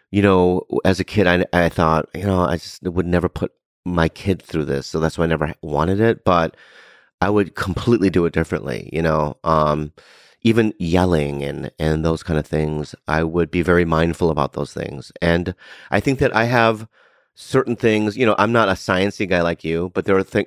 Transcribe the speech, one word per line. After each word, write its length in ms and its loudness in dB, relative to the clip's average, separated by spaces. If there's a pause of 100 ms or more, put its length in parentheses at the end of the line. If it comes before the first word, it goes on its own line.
(100)
you 120 0
know, 440 4 (180)
as 160 2
a 40 -2
kid, 220 2
I, 260 4
I 160 4
thought, 460 0
you 100 -8
know, 180 2
I 140 0
just 260 -12
would 240 -4
never 220 0
put 240 -8 (320)
my 240 0
kid 340 -4
through 240 -4
this. 200 -4
So 140 -4
that's 160 0
why 80 0
I 40 2
never 340 -2
wanted 380 -2
it. 240 0
But 320 0 (640)
I 100 0
would 240 0
completely 560 0
do 160 2
it 80 -2
differently, 580 -4
you 100 -2
know. 420 0
Um, 480 0 (500)
even 360 2
yelling 640 0
and, 360 -8
and 260 0
those 180 -2
kind 160 -2
of 80 -4
things, 480 -4 (120)
I 180 -2
would 260 -2
be 120 0
very 220 4
mindful 460 0
about 240 -2
those 180 -8
things. 400 -12 (100)
And 320 0 (360)
I 100 2
think 180 -2
that 160 0
I 100 2
have 440 0 (460)
certain 420 -2
things, 400 2
you 100 0
know, 120 4
I'm 140 2
not 160 4
a 40 2
sciencey 560 -2
guy 140 2
like 220 -2
you, 300 -2
but 120 -2
there 100 4
are 80 2
th-, 220 -2